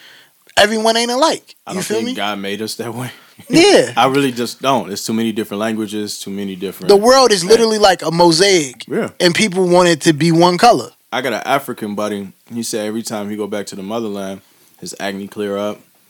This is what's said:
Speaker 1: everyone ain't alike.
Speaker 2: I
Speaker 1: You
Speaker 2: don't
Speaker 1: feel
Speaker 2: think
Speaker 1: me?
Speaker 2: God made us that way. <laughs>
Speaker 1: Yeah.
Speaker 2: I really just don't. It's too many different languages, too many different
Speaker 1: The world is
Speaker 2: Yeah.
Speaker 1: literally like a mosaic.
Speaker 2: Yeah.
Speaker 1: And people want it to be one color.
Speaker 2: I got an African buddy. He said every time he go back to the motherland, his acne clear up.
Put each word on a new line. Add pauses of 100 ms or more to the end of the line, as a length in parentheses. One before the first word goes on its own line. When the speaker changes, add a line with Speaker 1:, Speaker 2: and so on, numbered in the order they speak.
(580)
Speaker 1:
everyone
ain't
alike. (120)
Speaker 2:
I
Speaker 1:
You
Speaker 2:
don't
Speaker 1:
feel
Speaker 2:
think
Speaker 1:
me?
Speaker 2:
God
made
us
that
way.
<laughs> (280)
Speaker 1:
Yeah.
Speaker 2:
I
really
just
don't.
It's
too
many
different
languages,
too
many
different
Speaker 1:
The
world
is
Speaker 2:
Yeah.
Speaker 1:
literally
like
a
mosaic.
Speaker 2:
Yeah. (100)
Speaker 1:
And
people
want
it
to
be
one
color. (240)
Speaker 2:
I
got
an
African
buddy. (200)
He
said
every
time
he
go
back
to
the
motherland, (400)
his
acne
clear
up. (300)